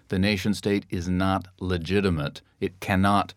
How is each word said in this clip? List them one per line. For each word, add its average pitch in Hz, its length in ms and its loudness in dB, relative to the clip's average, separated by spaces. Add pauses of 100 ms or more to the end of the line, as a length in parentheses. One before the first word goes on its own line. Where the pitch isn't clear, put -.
"The 95 120 -2
nation 101 340 0
state 101 360 -2
is 90 200 -4
not 92 380 0 (120)
legitimate. 90 840 0 (200)
It 98 180 -4
cannot 98 580 2